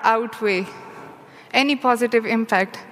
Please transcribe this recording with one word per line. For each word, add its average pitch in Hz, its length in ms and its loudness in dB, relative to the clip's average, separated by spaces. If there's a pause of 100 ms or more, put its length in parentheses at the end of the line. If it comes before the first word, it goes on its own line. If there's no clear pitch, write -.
outweigh 220 640 0 (840)
any 277 220 2
positive 240 500 2
impact 208 540 0 (120)